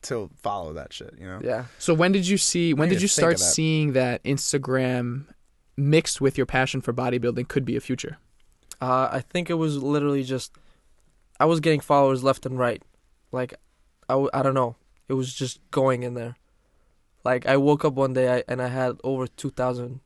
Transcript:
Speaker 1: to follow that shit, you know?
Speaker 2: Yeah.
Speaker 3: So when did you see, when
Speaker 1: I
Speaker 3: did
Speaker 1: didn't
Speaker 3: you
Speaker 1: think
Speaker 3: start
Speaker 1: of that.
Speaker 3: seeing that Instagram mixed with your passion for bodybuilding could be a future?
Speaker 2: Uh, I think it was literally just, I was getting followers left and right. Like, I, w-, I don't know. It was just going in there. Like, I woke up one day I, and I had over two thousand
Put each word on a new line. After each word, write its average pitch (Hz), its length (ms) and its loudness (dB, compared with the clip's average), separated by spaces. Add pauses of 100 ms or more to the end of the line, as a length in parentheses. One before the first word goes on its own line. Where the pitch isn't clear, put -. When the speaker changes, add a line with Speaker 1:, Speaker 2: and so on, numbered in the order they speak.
Speaker 1:
to 107 280 -6 (100)
follow 92 320 -6
that - 180 -12
shit, - 280 -16
you 92 80 -16
know? 92 160 -12
Speaker 2:
Yeah. 120 220 -4 (120)
Speaker 3:
So - 160 0
when 170 180 4
did 190 160 2
you 190 120 2
see, 170 340 0
when 147 140 2
Speaker 1:
I - 20 2
Speaker 3:
did 185 60 4
Speaker 1:
didn't 175 80 0
Speaker 3:
you 202 60 0
Speaker 1:
think - 20 2 (100)
Speaker 3:
start 170 140 4
Speaker 1:
of 175 40 -4
that. - 60 0
Speaker 3:
seeing 156 480 0
that 127 300 0
Instagram 127 1000 -2 (520)
mixed 147 440 2
with 135 160 2
your 127 100 0
passion 131 340 0
for 131 100 -4
bodybuilding 123 580 -2
could 131 160 0
be 117 100 -2
a 120 60 -2
future? - 360 -6 (640)
Speaker 2:
Uh, 127 300 2
I 131 100 -2
think 170 300 -4
it 170 40 0
was 156 280 0
literally 143 400 0
just, 131 300 -6 (840)
I 147 60 4
was 165 140 4
getting 151 220 2
followers 135 420 4
left 135 240 2
and 127 100 -6
right. 120 240 0 (500)
Like, 127 220 -4 (540)
I, 127 60 0
w-, 139 200 2
I 135 100 0
don't 135 100 2
know. 123 240 0 (320)
It 135 40 -2
was 131 200 -2
just - 260 -6 (100)
going 131 340 2
in 123 100 -6
there. 120 220 -10 (920)
Like, 127 200 2
I 135 120 4
woke 147 260 4
up 151 100 2
one 131 200 0
day 127 240 2
I, 123 100 0
and 127 140 -4
I 123 80 -2
had 127 340 -2
over 131 240 -2
two - 220 -8
thousand 127 560 -4